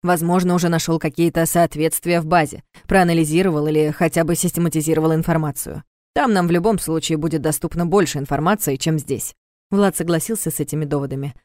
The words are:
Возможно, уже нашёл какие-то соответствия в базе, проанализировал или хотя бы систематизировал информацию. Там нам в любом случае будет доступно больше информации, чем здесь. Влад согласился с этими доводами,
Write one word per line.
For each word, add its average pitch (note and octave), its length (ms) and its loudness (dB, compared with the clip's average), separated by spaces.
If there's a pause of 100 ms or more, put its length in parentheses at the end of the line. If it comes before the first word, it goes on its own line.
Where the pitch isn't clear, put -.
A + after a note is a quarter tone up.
Возможно, F3 480 2
уже E3+ 160 2
нашёл E3 300 0
какие-то E3 480 0
соответствия E3+ 720 0
в D#3 60 -6
базе, D#3 340 0 (260)
проанализировал E3+ 800 2
или D#3 240 2
хотя E3 340 0
бы D#3+ 120 0
систематизировал D#3+ 800 0
информацию. D#3 680 -2 (300)
Там C4+ 180 2
нам F3+ 160 2
в E3 40 0
любом F3+ 260 2
случае D#3+ 400 -2
будет D#3 240 -2
доступно E3 460 -2
больше F3 320 2
информации, D3+ 560 0
чем D#3+ 240 0
здесь. - 340 -6 (380)
Влад G3 260 2
согласился E3+ 540 -2
с - 80 -8
этими D3+ 260 -4
доводами, C#3 480 -4 (120)